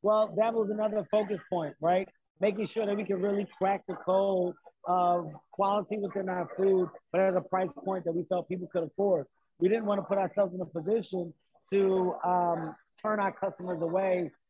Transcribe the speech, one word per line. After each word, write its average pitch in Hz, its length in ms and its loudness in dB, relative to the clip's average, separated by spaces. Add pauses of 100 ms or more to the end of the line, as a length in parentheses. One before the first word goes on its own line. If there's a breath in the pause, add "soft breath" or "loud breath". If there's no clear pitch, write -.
Well, 214 360 2
that 226 160 2
was 220 160 0
another 214 400 -2
focus 208 400 0
point, 160 300 -4
right? 180 280 2 (320)
Making 202 260 0
sure 220 200 -4
that 202 100 0
we 208 80 -4
can 185 180 -2
really 202 260 0 (100)
crack 190 300 0
the 180 80 -6
code 185 580 0 (320)
of 175 460 2 (200)
quality 202 460 0
within 196 320 -4
our 180 180 -4 (100)
food, 185 320 4 (220)
but 185 100 2
at 190 140 2
a 185 60 2
price 185 300 -2 (140)
point 190 200 -4
that 165 80 0
we 170 100 -2
felt 180 260 -2
people 180 220 -6
could 170 120 0
afford. 170 440 0 (320)
We 180 100 4
didn't 220 160 2
wanna 202 180 0
put 196 140 0
ourselves 190 360 0
in 185 80 -6
a 175 40 -4
position 175 680 -2 (380)
to, 190 440 2 (100)
um, 175 500 2 (260)
turn 214 180 0
our 196 120 0
customers 180 500 -4
away 180 500 0 (180)